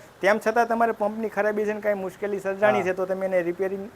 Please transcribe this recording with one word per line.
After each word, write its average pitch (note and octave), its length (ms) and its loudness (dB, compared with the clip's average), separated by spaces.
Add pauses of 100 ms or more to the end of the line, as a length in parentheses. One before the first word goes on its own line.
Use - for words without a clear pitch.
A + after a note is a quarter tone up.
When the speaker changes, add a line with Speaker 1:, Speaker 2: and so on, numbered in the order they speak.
(200)
Speaker 1:
તેમ G#3 180 4
છતાં A3+ 300 2
તમારે A#3 240 2
પંપની G#3+ 360 -2
ખરાબી G#3+ 360 0
છે G#3 80 -2
ને G#3+ 80 -6
કાંઈ G#3 140 2
મુશ્કેલી G3 460 -6
સર્જાણી G3+ 380 2
Speaker 2:
હા. F3+ 80 0
Speaker 1:
છે F#3 60 2
તો F#3 140 -2
તમે F#3+ 200 -2
એને F#3 160 2
રિપેરિંગ F#3+ 540 -4